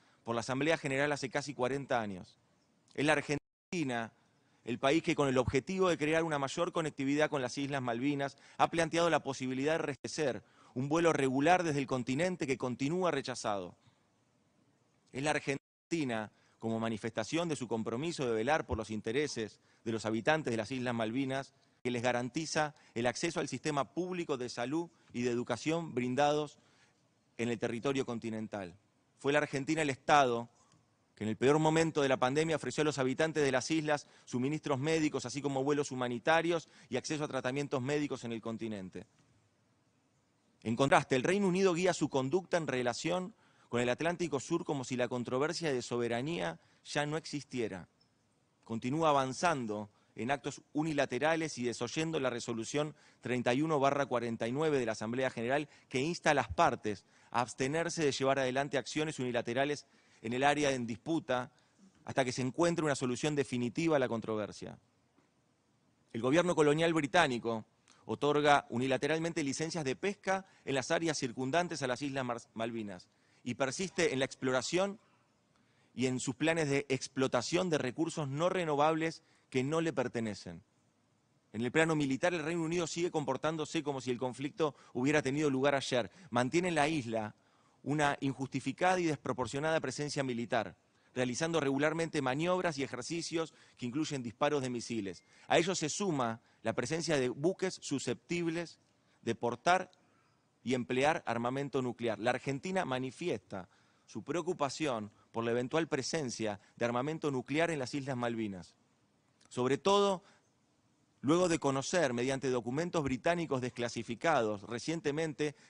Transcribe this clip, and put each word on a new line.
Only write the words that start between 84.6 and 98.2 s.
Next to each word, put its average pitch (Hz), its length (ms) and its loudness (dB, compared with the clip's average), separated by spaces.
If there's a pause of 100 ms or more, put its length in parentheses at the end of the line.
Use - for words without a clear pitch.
hubiera 143 300 4
tenido 143 260 0
lugar 135 260 4
ayer. 123 360 0 (180)
Mantiene 131 400 2
en 170 60 0
la 147 140 4
isla 113 460 -2 (480)
una 143 380 2
injustificada 139 800 0
y 170 60 0
desproporcionada 139 760 -2
presencia 143 420 -4
militar, 117 540 -2 (380)
realizando 127 460 0
regularmente 151 600 0
maniobras 165 560 0
y 135 80 -4
ejercicios 160 720 -4 (240)
que 123 80 -4
incluyen 143 360 -2
disparos 143 380 0
de 127 80 -2
misiles. 110 560 -6 (240)
A 131 80 6
ello 170 180 2
se 156 140 -2
suma 135 520 -2 (220)
la 110 120 0
presencia 156 440 0
de 127 120 2
buques 180 500 -2
susceptibles 165 960 -4 (440)